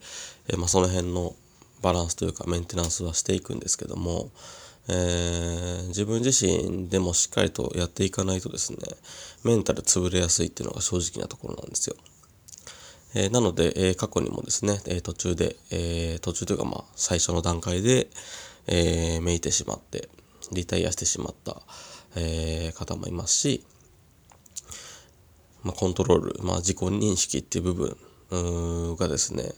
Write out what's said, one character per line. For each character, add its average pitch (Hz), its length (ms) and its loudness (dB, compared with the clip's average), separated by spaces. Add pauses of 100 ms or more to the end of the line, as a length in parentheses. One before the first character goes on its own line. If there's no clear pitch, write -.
(480)
え - 60 0
ー、 90 60 0
ま 87 60 0
あ、 - 20 0
そ 92 120 6
の 92 80 6
辺 90 240 0
の 87 240 -2 (460)
バ 90 120 4
ラ 87 100 2
ン 82 80 -4
ス - 20 0
と - 120 -2
い - 20 2
う 82 60 -2
か - 120 -10
メ 85 140 0
ン 87 60 -4
テ - 100 -10
ナ 87 80 0
ン 85 80 -2
ス 90 120 -4
は 85 120 -4
し - 80 0
て 95 100 0
い 92 80 2
く - 140 -6
ん - 40 -4
で - 80 -8
す - 120 0
け - 80 -8
ど - 80 -6
も、 87 340 -2 (580)
え 87 920 0
ー、 92 60 -6
自 101 180 -2
分 113 160 0
自 123 240 4
身 90 440 2
で 95 100 4
も 87 160 2
し - 120 4
っ - 60 -12
か - 80 2
り 95 80 4
と - 260 -2
や 87 100 2
っ - 40 -4
て - 140 0
い 95 80 2
か - 120 0
な 95 120 2
い 92 60 -2
と - 80 -6
で - 100 -8
す - 120 -2
ね、 - 60 -8 (640)
メ 117 120 6
ン 104 80 4
タ - 100 2
ル - 80 0
潰 90 300 2
れ 90 80 4
や 87 100 2
す 85 140 2
い 85 40 2
っ - 40 -2
て - 100 -10
い 60 60 -4
う - 20 -4
の - 60 -8
が - 60 -6
正 - 160 0
直 85 220 -2
な - 80 -4
と - 100 -12
こ - 100 -10
ろ - 80 -6
な - 80 -10
ん - 60 -12
で - 60 -10
す - 140 -2
よ。 - 60 -8 (1200)
え 98 120 2
ー、 104 40 0
な 120 80 4
の 104 140 6
で、 87 360 4
え - 20 4
ー、 90 40 2
過 - 180 -2
去 - 80 2
に - 80 0
も - 140 -6
で - 80 -6
す - 120 -2
ね、 101 220 2
え 90 120 0
ー、 85 40 -2
途 85 120 -6
中 90 220 0
で、 87 200 0 (160)
え 85 460 -2
ー、 - 20 -6
途 87 140 -4
中 87 120 -4
と 98 80 0
い - 20 2
う - 40 -6
か、 - 60 0
ま - 140 -4
あ、 - 40 -12 (120)
最 - 220 0
初 85 140 2
の 85 100 2
段 82 200 2
階 90 200 0
で、 123 280 4 (580)
え 85 520 4
ー、 - 40 -2
め 87 100 2
い 82 80 0
て 69 80 -2
し - 160 0
ま 52 80 -4
っ - 60 -6
て、 - 280 -10 (440)
リ 90 160 -4
タ 90 100 0
イ 87 80 4
ア 82 60 0
し - 40 -2
て - 100 -6
し - 140 0
ま - 120 -4
っ - 20 -12 (100)
た、 - 200 -10 (520)
え 80 560 0
ー、 - 60 -14
方 - 180 -6
も - 120 -8
い 82 40 -6
ま 87 140 -4
す - 100 2
し、 - 300 0 (2000)
ま 117 80 -4
あ、 - 20 -6
コ - 140 0
ン 90 80 0
ト 95 80 2
ロ 85 140 8
ー - 20 6
ル、 - 240 -4
ま 90 120 0
あ、 - 20 0
自 90 180 0
己 - 20 -16
認 98 380 2
識 - 240 0
っ - 20 -2
て - 160 -6
い 90 40 0
う - 20 -4
部 90 100 2
分、 - 240 -2 (320)
う 92 80 -2
ー 85 560 -2
ん、 - 40 -6
が 90 100 2
で 71 100 0
す - 160 -2
ね、 - 240 -4